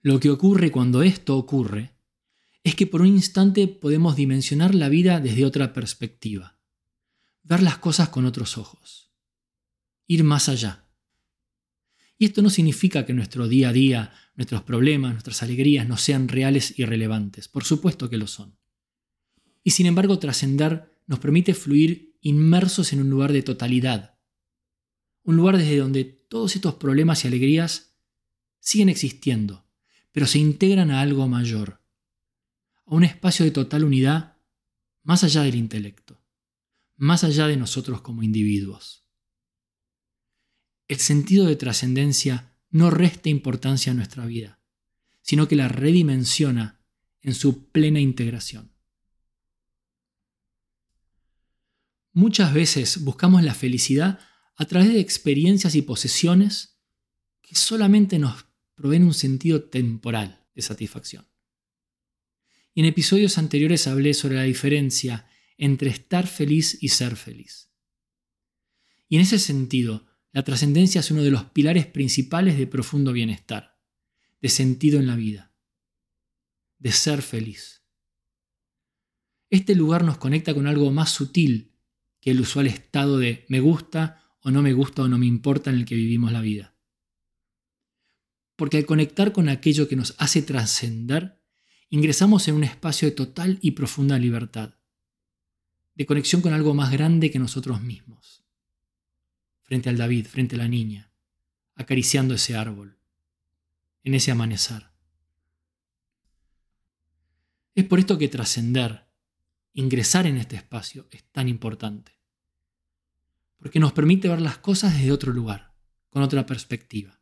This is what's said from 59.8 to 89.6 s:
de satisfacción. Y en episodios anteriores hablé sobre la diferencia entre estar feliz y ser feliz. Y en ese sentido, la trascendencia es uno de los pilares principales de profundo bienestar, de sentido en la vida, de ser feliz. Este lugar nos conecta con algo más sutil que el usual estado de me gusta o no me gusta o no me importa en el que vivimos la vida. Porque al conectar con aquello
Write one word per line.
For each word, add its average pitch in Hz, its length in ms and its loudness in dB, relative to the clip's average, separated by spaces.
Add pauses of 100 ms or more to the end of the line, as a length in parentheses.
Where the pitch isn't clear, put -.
de 92 80 -12
satisfacción. - 640 -14 (1500)
Y 170 60 -2
en 160 60 6
episodios 190 520 2
anteriores 156 480 0
hablé 139 280 0
sobre 131 220 -2
la 131 60 -2
diferencia 131 840 -2 (300)
entre 139 340 0
estar 180 360 -4
feliz 156 540 -2
y 127 100 -4
ser 120 260 -2
feliz. - 560 -20 (1400)
Y 151 80 2
en 170 60 6
ese 202 160 4
sentido, 127 680 -4 (240)
la 139 140 -4
trascendencia 156 560 2
es - 100 -6
uno 151 120 0
de 143 80 4
los 139 140 0
pilares 156 420 0
principales 147 720 -2
de 131 80 -2
profundo 131 480 -2
bienestar, 113 640 -8 (640)
de 127 80 -2
sentido 135 500 2
en 135 60 0
la 123 100 -2
vida, 107 380 -8 (1200)
de 127 140 -6
ser 147 300 -2
feliz. - 600 -12 (1700)
Este 190 260 2
lugar 170 300 2
nos 160 140 0
conecta 156 340 -2
con 139 140 0
algo 143 240 2
más 151 200 0
sutil 135 640 -2 (480)
que 131 120 -2
el 127 80 2
usual 139 260 -2
estado 139 500 -2
de 120 320 -4
me 131 120 0
gusta 160 640 -2 (180)
o 131 100 -6
no 135 100 2
me 135 140 2
gusta 135 280 -2
o 127 60 0
no 123 80 0
me 123 100 2
importa 131 440 -2
en 127 60 0
el 120 100 -2
que 120 80 -8
vivimos 117 380 -2
la 113 100 -4
vida. 104 340 -8 (1800)
Porque 151 220 -2
al 147 80 0
conectar 160 460 0
con 175 160 2
aquello 147 380 2